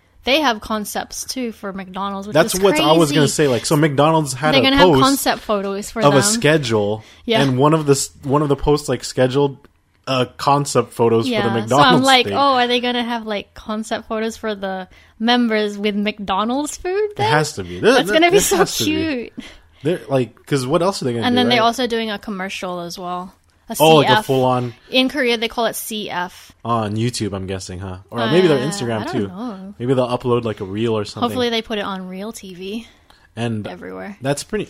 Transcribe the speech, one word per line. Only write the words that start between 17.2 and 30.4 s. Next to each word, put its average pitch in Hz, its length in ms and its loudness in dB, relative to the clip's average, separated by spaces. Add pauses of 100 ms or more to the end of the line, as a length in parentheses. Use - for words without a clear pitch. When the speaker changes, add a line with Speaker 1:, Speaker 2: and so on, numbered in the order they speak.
Speaker 2:
It 440 40 2
has - 240 2
to 95 100 -8
be. 87 160 -10
There, 208 140 6
Speaker 1:
that's 247 160 2
Speaker 2:
there, 214 100 2
Speaker 1:
gonna 339 100 6
be 381 80 6
Speaker 2:
there - 20 4
Speaker 1:
so - 180 0
Speaker 2:
has - 200 0
to - 60 -2
be. 311 60 0
Speaker 1:
cute. 311 420 -4 (500)
Speaker 2:
They're, 165 260 -2
like, 131 260 0 (120)
'cause 131 200 -2
what 165 160 2
else 196 180 -2
are - 60 -2
they 123 80 0
gonna 117 120 -2
Speaker 1:
And 247 80 2
Speaker 2:
do, - 20 2
Speaker 1:
then 247 120 2
they're 247 120 2
Speaker 2:
right? 220 40 4
Speaker 1:
also 233 220 0
doing 226 240 -4
a 202 80 -6
commercial 190 600 -8
as 170 180 -12
well. 180 340 -10 (360)
A - 100 -10
Speaker 2:
Oh, 160 180 8
like 139 120 6
a - 20 4
Speaker 1:
C 214 80 4
F. 214 80 -4
Speaker 2:
full-on 127 480 2 (160)
Speaker 1:
In 262 180 2
Korea, 254 300 -2
they 226 80 -4
call 226 200 -4
it - 100 -4
C 214 340 -8
F. 180 400 -10 (140)
Speaker 2:
On 110 320 -2
YouTube, 113 360 -2
I'm 95 140 -8
guessing, 95 320 -10
huh? 92 200 -10 (120)
Or 117 160 -8
maybe 175 220 4
their 143 100 4
Speaker 1:
Uh, 117 100 -4
Speaker 2:
Instagram, 117 340 -4
Speaker 1:
I - 20 -8
don't - 100 -6
Speaker 2:
too. 104 140 -2
Speaker 1:
know. 98 500 -12
Speaker 2:
Maybe 127 160 0
they'll 127 140 2
upload, 120 360 0